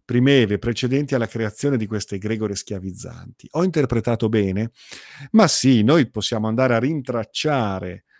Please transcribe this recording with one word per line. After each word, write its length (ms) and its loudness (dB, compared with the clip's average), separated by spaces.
primeve, 540 4
precedenti 560 -2
alla 120 0
creazione 500 -2
di 100 -2
queste 280 -6
egregore 400 -4
schiavizzanti. 960 -12
Ho 120 -2
interpretato 680 0
bene? 420 0
Ma 160 6
sì, 340 4
noi 280 4
possiamo 380 -4
andare 280 2
a 40 2
rintracciare 1200 -4